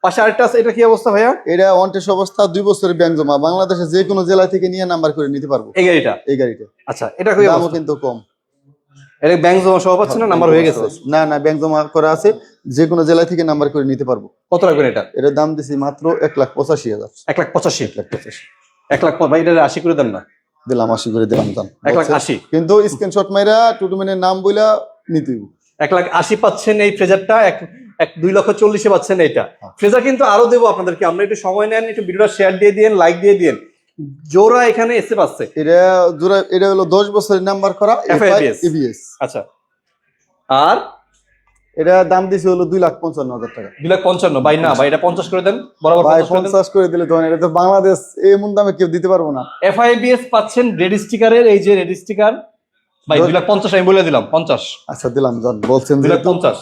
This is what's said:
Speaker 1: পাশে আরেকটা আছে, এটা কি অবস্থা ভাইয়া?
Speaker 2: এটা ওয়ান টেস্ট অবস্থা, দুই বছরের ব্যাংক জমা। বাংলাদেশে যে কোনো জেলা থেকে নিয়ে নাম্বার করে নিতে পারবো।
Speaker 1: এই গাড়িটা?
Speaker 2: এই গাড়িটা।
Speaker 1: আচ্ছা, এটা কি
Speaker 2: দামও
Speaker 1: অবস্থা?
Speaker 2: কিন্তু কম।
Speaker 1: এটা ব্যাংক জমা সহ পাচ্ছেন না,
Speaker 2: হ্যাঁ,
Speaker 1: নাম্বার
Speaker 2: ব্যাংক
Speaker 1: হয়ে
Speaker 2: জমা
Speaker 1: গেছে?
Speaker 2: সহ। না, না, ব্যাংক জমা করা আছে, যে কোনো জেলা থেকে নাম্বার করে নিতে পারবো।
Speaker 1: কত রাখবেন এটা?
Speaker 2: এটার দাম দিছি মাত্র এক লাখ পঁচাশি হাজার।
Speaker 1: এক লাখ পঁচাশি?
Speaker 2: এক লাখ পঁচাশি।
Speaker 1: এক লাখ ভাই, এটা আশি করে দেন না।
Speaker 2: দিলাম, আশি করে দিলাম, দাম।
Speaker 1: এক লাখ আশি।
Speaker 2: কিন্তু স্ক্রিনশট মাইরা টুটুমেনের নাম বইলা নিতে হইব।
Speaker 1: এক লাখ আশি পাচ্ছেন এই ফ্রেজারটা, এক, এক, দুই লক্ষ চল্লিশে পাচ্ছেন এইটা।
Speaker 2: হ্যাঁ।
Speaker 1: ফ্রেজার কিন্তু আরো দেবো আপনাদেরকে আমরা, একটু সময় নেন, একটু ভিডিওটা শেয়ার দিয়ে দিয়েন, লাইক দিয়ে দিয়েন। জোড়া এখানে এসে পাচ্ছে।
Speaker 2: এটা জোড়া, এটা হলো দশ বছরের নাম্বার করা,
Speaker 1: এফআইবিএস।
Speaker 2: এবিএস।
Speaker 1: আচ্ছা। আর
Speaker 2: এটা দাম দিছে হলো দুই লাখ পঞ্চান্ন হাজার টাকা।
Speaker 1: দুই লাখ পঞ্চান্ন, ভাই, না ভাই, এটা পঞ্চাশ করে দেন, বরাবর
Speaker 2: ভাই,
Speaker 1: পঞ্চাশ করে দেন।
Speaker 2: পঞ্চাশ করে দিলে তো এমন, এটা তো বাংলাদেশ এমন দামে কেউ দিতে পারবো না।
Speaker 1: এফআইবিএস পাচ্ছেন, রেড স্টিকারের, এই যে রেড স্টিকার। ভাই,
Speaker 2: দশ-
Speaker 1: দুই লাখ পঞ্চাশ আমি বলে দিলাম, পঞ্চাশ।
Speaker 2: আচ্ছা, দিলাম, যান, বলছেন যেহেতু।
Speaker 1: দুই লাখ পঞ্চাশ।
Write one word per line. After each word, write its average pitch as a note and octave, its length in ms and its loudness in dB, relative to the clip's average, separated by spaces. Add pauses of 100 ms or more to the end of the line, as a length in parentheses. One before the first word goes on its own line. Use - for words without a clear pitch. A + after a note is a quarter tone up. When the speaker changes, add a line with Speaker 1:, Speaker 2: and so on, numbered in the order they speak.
Speaker 1:
পাশে F#3 180 0
আরেকটা G#3+ 240 2
আছে, A#3+ 140 0
এটা A3+ 140 0
কি A#3 120 2
অবস্থা A3+ 260 2
ভাইয়া? A3 260 2 (100)
Speaker 2:
এটা F#3 260 2
ওয়ান F#3 180 2
টেস্ট F#3+ 200 -6
অবস্থা, G3 360 0
দুই F#3 160 -4
বছরের G3 320 0
ব্যাংক E3 220 0
জমা। C#3+ 220 0
বাংলাদেশে F3+ 480 -2
যে F3+ 180 0
কোনো F#3+ 200 -2
জেলা F#3 220 2
থেকে F#3 220 -2
নিয়ে F#3 180 -6
নাম্বার E3 260 -2
করে D3 160 -4
নিতে C#3+ 180 -6
পারবো। A#2 280 -4
Speaker 1:
এই F#3 120 2
গাড়িটা? C3+ 400 0
Speaker 2:
এই C#3 100 -2
গাড়িটা। A#2+ 280 -4 (220)
Speaker 1:
আচ্ছা, B2 320 -8
এটা G3 160 0
কি G3+ 100 4
Speaker 2:
দামও E3+ 120 4
Speaker 1:
অবস্থা? E3+ 200 -2
Speaker 2:
কিন্তু D3+ 180 -4
কম। B2 260 -6 (1000)
Speaker 1:
এটা E3 140 4
ব্যাংক F3+ 280 2
জমা F#3 160 4
সহ F3+ 160 2
পাচ্ছেন G#3 220 -2
না, - 0 -
Speaker 2:
হ্যাঁ, A3+ 120 0
Speaker 1:
নাম্বার E3+ 200 2
Speaker 2:
ব্যাংক D#3+ 140 4
Speaker 1:
হয়ে D3+ 100 2
Speaker 2:
জমা A2+ 100 -6
Speaker 1:
গেছে? G#2 120 -8
Speaker 2:
সহ। C3 140 -12
না, D#3 160 2
না, D3+ 120 -4
ব্যাংক D3+ 220 -2
জমা D3+ 240 0
করা D#3 260 0
আছে, D#3+ 220 0 (340)
যে C#3+ 200 0
কোনো E3 180 0
জেলা E3 200 4
থেকে E3+ 200 -4
নাম্বার D3 240 0
করে C#3+ 160 -4
নিতে C3 200 -4
পারবো। A#2+ 240 -4 (220)
Speaker 1:
কত F3 140 0
রাখবেন D3+ 220 2
এটা? A2 180 -2 (100)
Speaker 2:
এটার C#3 200 0
দাম D#3 200 0
দিছি C#3+ 220 -8
মাত্র C#3+ 440 -4
এক - 180 -4
লাখ C3 160 0
পঁচাশি C#3 380 -4
হাজার। G#2+ 160 -10 (180)
Speaker 1:
এক D#3 120 -4
লাখ E3 140 -4
পঁচাশি? D3+ 320 -2
Speaker 2:
এক - 120 -8
লাখ G2+ 140 -10
পঁচাশি। - 360 -16 (440)
Speaker 1:
এক D3 140 0
লাখ D#3+ 180 0
ভাই, D#3 180 2
এটা E3 240 2
আশি C#3+ 160 -4
করে E3 140 0
দেন C#3+ 120 0
না। G2 180 -8 (440)
Speaker 2:
দিলাম, A#2+ 220 -2
আশি A2+ 220 -4
করে A2+ 140 0
দিলাম, G#2 260 -2
দাম। G2 160 -8 (180)
Speaker 1:
এক D3 100 0
লাখ D#3+ 140 0
আশি। C#3 300 -2 (100)
Speaker 2:
কিন্তু F#3+ 380 2
স্ক্রিনশট F#3+ 420 -4
মাইরা G#3+ 500 2
টুটুমেনের F#3+ 360 -4
নাম F#3 260 -2
বইলা G#3+ 380 0 (300)
নিতে C#3+ 220 -4
হইব। G#2 140 -10 (320)
Speaker 1:
এক D3+ 140 -2
লাখ F3+ 200 0
আশি F3+ 240 -2
পাচ্ছেন G#3 440 -2
এই G3+ 100 2
ফ্রেজারটা, G3+ 520 0
এক, F3 280 -2 (280)
এক, E3 220 -2
দুই F3+ 120 0
লক্ষ F#3+ 180 2
চল্লিশে G#3 380 0
পাচ্ছেন F#3 320 0
এইটা। D3 280 0 (120)
Speaker 2:
হ্যাঁ। - 180 -20
Speaker 1:
ফ্রেজার G#3+ 240 2
কিন্তু C4 220 0
আরো A3 220 4
দেবো A#3 200 4
আপনাদেরকে F3+ 380 -2
আমরা, F3 180 0
একটু G#3 140 -4
সময় G3+ 300 -2
নেন, A3 180 -2
একটু A3 180 -8
ভিডিওটা F#3+ 260 0
শেয়ার F#3+ 300 0
দিয়ে G#3 140 4
দিয়েন, G#3+ 240 2
লাইক F3 240 2
দিয়ে G3+ 140 4
দিয়েন। E3 220 0 (760)
জোড়া A#3 340 4
এখানে A3+ 320 0
এসে A3 180 -4
পাচ্ছে। D3+ 400 -2
Speaker 2:
এটা F3 540 4 (120)
জোড়া, F#3+ 300 2
এটা F#3 200 2
হলো F#3+ 140 2
দশ G3+ 260 2
বছরের G3+ 320 0
নাম্বার G3 300 -2
করা, G#3+ 320 0
Speaker 1:
এফআইবিএস। F#3 600 0
Speaker 2:
এবিএস। D3 560 -4
Speaker 1:
আচ্ছা। B2 240 -8 (1040)
আর D3+ 280 2 (1000)
Speaker 2:
এটা E3+ 280 4
দাম F#3 220 0
দিছে F#3 220 -2
হলো F3+ 160 0
দুই F3 160 -2
লাখ E3+ 200 0
পঞ্চান্ন D3 320 -8
হাজার A#2 240 -12
টাকা। G2+ 120 -14
Speaker 1:
দুই D3+ 200 -12
লাখ F#3 140 2
পঞ্চান্ন, F3 380 0
ভাই, D3+ 160 2
না D#3+ 180 0
ভাই, C3+ 140 2
এটা D3 80 0
পঞ্চাশ F3 320 -2
করে F#3 140 -4
দেন, G3+ 200 -2 (200)
বরাবর E3+ 200 4
Speaker 2:
ভাই, D#3 120 4
Speaker 1:
পঞ্চাশ E3 140 2
করে F3+ 120 0
দেন। G3 120 -6
Speaker 2:
পঞ্চাশ F#3+ 180 0
করে F#3 180 2
দিলে E3+ 180 -2
তো D#3+ 80 0
এমন, E3 100 0
এটা D#3+ 120 0
তো E3+ 120 -2
বাংলাদেশ F#3 500 2 (340)
এমন G3+ 220 0
দামে G3+ 180 0
কেউ F3 160 0
দিতে F3 200 -4
পারবো E3+ 240 0
না। B2+ 120 -8 (180)
Speaker 1:
এফআইবিএস A#3+ 580 2 (100)
পাচ্ছেন, A3 460 0
রেড F#3 240 0
স্টিকারের, A3+ 460 2
এই G3+ 120 6
যে G3+ 160 2
রেড F3+ 240 -2
স্টিকার। G#3 340 -2 (760)
ভাই, D3+ 100 2
Speaker 2:
দশ- E3 60 4
Speaker 1:
দুই D#3+ 80 0
লাখ F3 140 0
পঞ্চাশ G3 280 0
আমি F#3 80 4
বলে F#3+ 200 4
দিলাম, C#3+ 280 0
পঞ্চাশ। D#3+ 300 -2 (280)
Speaker 2:
আচ্ছা, C#3 200 -8
দিলাম, A#2+ 320 -2
যান, A2 260 -4
বলছেন C#3 360 0
যেহেতু। - 0 -
Speaker 1:
দুই C3 60 2
লাখ E3+ 260 0
পঞ্চাশ। D#3 280 -2